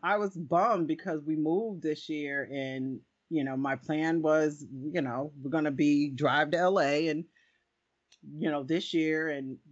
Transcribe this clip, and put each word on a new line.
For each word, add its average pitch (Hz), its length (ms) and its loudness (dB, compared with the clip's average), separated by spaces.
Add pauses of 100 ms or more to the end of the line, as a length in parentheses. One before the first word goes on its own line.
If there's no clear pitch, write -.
I 196 160 2
was 196 180 -2
bummed 170 520 2
because 156 340 -4
we 156 140 -2
moved 175 460 -2
this 151 280 -4
year, 143 420 -4
and, 135 480 -4 (300)
you 151 140 0
know, 135 120 -2
my 135 200 0
plan 160 460 0
was, 151 420 2 (280)
you - 100 -2
know, 135 300 -4 (100)
we're 135 80 -6
gonna 151 200 0
be, 147 400 4
drive 147 420 2
to 170 60 2
L 185 220 4
A 151 280 2
and, 156 160 -2 (1120)
you 165 120 0
know, 147 120 0
this 160 320 -2
year, 156 340 2
and, 135 300 -6 (140)